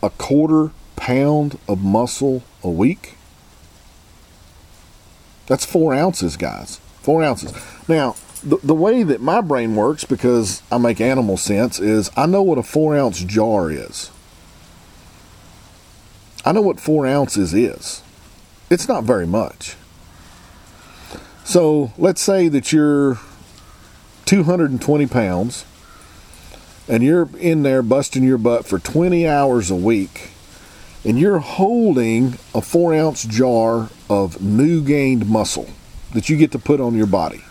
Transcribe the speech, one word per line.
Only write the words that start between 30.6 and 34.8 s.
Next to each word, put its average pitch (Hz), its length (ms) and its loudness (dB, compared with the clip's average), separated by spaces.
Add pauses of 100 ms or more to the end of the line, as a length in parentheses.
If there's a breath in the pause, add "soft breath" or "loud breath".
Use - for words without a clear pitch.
and 113 160 0
you're 190 200 4
holding 135 1000 0 (160)
a 110 80 -2
four 170 320 2
ounce 156 300 0
jar 113 640 0 (180)
of 98 320 -2
new 131 440 2